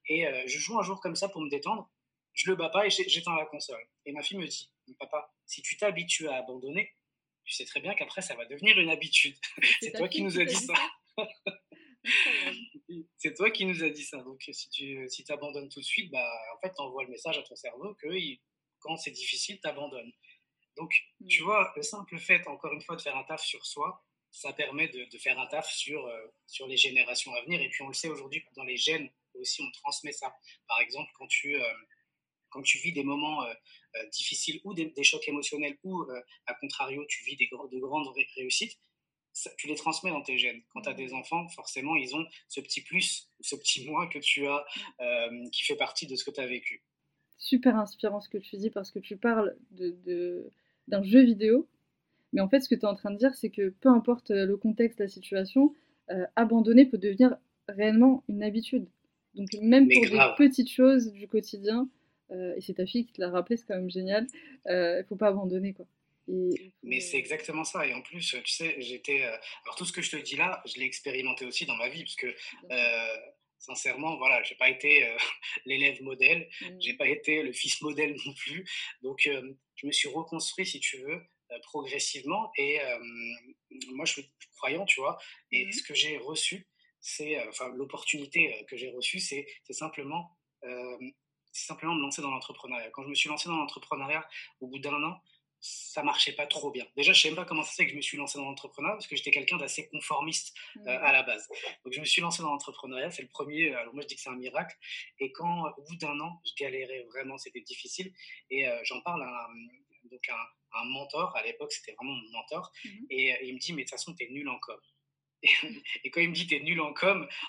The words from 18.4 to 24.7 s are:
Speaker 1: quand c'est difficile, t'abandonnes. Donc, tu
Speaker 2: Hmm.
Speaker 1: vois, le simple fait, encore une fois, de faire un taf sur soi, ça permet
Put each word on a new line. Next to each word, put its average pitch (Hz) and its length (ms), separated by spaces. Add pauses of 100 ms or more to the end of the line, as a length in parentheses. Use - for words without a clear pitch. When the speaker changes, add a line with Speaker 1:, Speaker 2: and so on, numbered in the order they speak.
Speaker 1:
quand 160 160
c'est 151 140
difficile, - 500
t'abandonnes. 135 520 (640)
Donc, 165 160 (360)
tu 160 140
Speaker 2:
Hmm. 160 40
Speaker 1:
vois, 202 300
le - 60
simple 196 360
fait, 175 280
encore 156 260
une 151 100
fois, 170 140
de - 60
faire 139 140
un 135 80
taf 156 200
sur - 220
soi, - 380 (260)
ça - 220
permet 147 360